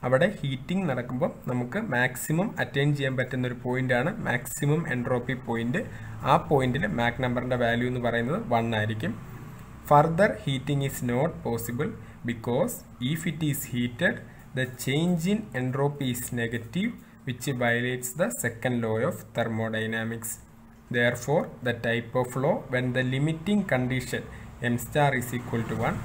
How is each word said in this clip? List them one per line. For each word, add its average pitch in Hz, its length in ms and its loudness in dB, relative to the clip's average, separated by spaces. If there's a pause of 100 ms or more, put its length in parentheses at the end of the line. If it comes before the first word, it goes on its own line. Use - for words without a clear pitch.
അവിടെ 131 220 6 (100)
ഹീറ്റിംഗ് 160 520 -2
നടക്കുമ്പോൾ 127 400 0 (200)
നമുക്ക് 123 280 0 (160)
മാക്സിമം 151 540 2 (140)
അറ്റൈൻ 139 340 2
ചെയ്യാൻ 135 200 0
പറ്റുന്ന 127 340 0
ഒരു 120 140 -4
പോയിന്റാണ് 131 460 2 (180)
മാക്സിമം 143 520 2 (140)
എൻട്രോപ്പി 123 400 0 (120)
പോയിന്റ്. 120 340 0 (500)
ആ 143 40 8 (140)
പോയിന്റിൽ 131 380 4 (120)
മാക് 117 260 0
നമ്പറിന്റെ 123 400 0
വാല്യൂ 120 280 2
എന്ന് 123 160 -2
പറയുന്നത് 117 320 0 (140)
വൺ 117 260 2
ആയിരിക്കും. 110 340 -2 (760)
Further 165 380 8 (160)
heating 139 440 0
is 135 140 -6
not 127 280 2 (120)
possible 120 480 -2 (340)
because 123 500 0 (260)
if 147 260 -2
it 156 160 -4
is 143 180 0 (120)
heated, 123 420 0 (400)
the 131 120 0 (180)
change 160 380 2 (100)
in 208 80 2 (200)
entropy 135 540 0
is 120 80 -6 (100)
negative, 120 580 -2 (360)
which 123 200 -6 (160)
violates 120 500 0
the 175 160 0 (140)
second 123 420 0
law 110 120 2 (140)
of - 60 -6 (180)
thermodynamics. 113 960 -2 (640)
Therefore, 123 560 2 (140)
the 123 100 0
type 117 420 0
of 127 180 2
flow 160 360 2
when 127 240 0
the 127 100 2
limiting 160 640 2
condition 127 600 0 (460)
M 120 80 2
star 139 360 2
is 123 240 0
equal 117 320 -2
to 117 60 -2
one 131 280 0